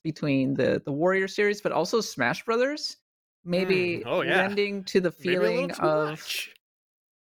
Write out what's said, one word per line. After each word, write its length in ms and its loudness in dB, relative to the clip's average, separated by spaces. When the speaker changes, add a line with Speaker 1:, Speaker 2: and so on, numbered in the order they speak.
Speaker 1:
between 520 0
the, 300 2
the 60 -4
Warrior 360 2
series, 340 0
but 100 -2
also 300 2
Smash 440 -2
Brothers. 520 -2
Maybe 560 0
Speaker 2:
Mm, 60 -10
oh, 160 0
yeah. 160 2
Speaker 1:
lending 380 -2
to 160 2
the 180 0
Speaker 2:
Maybe 160 0
a 60 0
little 140 4
Speaker 1:
feeling 140 -2
Speaker 2:
too 120 -8
Speaker 1:
of 300 2
Speaker 2:
much. 420 -8